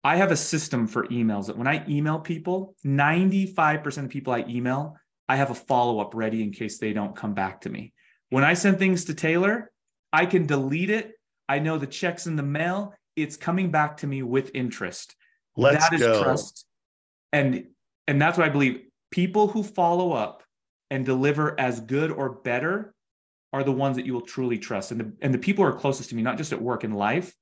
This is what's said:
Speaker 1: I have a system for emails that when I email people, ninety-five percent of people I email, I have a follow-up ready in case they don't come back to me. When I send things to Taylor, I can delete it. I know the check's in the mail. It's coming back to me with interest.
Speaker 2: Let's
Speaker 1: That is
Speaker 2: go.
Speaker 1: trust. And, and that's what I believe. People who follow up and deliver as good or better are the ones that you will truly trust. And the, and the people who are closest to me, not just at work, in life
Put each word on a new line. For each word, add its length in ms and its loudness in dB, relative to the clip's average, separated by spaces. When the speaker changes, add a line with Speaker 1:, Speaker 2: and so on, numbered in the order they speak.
Speaker 1:
I 140 4
have 140 4
a 60 4
system 500 -2
for 200 -2
emails 400 0
that 100 -8
when 100 -2
I 220 0
email 300 0
people, 640 -6
ninety-five 1000 2
percent 220 -6
of 60 -10
people 200 -4
I 160 -2
email, 500 -4
I 100 2
have 120 2
a 60 -4
follow-up 580 0
ready 300 -2
in 80 -4
case 260 -8
they 160 -4
don't 220 -4
come 180 -6
back 280 -4
to 80 -8
me. 220 -10
When 120 4
I 100 6
send 260 2
things 260 2
to 80 -6
Taylor, 580 0
I 140 4
can 200 2
delete 440 0
it. 240 -2
I 120 0
know 180 0
the 100 -4
check's 400 -4
in 80 -4
the 80 -2
mail. 500 -2
It's 220 -4
coming 340 0
back 260 0
to 100 -6
me 160 -4
with 300 0
interest. 600 -8
Speaker 2:
Let's 340 6
Speaker 1:
That 40 2
is 80 2
Speaker 2:
go. 200 6
Speaker 1:
trust. 440 -2
And, 360 2
and 140 4
that's 160 4
what 80 6
I 40 2
believe. 320 2
People 380 2
who 160 -2
follow 480 0
up 320 -4
and 160 -2
deliver 520 2
as 220 0
good 320 -2
or 180 -4
better 640 -4
are 100 0
the 80 2
ones 240 0
that 100 -6
you 80 -4
will 80 -4
truly 360 -4
trust. 340 -6
And 80 -6
the, 220 -8
and 120 0
the 60 0
people 240 2
who 80 6
are 80 -6
closest 300 -2
to 60 -8
me, 60 -2
not 160 -2
just 140 -6
at 100 -4
work, 220 -4
in 100 -4
life 480 -2